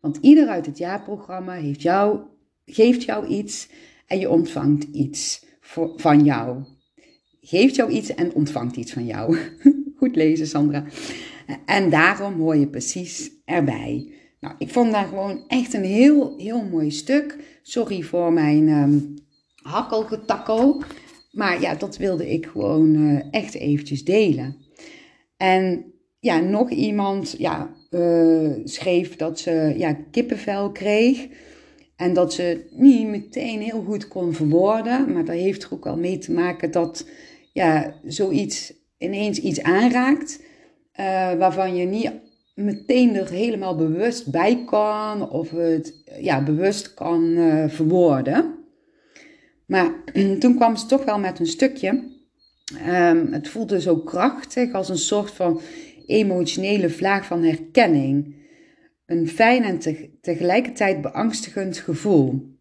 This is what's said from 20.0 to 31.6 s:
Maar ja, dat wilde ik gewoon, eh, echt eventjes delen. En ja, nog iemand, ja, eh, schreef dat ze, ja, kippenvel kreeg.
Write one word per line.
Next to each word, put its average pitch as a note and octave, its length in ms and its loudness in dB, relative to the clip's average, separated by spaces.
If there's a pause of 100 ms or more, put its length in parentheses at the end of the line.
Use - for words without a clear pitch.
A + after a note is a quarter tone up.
Maar F#3 300 -2
ja, E3 140 -2
dat G3 220 -10
wilde F#3 340 -2
ik D#3+ 140 -2
gewoon, D#3+ 500 2
eh, D3+ 460 2
echt - 120 -12
eventjes C#3+ 500 -4
delen. D3+ 520 0 (840)
En F#3 540 0 (300)
ja, F3 180 0
nog G3+ 300 -2
iemand, G3+ 680 -4
ja, - 360 -6 (160)
eh, E3 640 2 (120)
schreef F3 520 -2
dat E3 240 -6
ze, D#3+ 380 0
ja, D#3 200 -2 (140)
kippenvel G3+ 600 -4
kreeg. G#3+ 560 0 (680)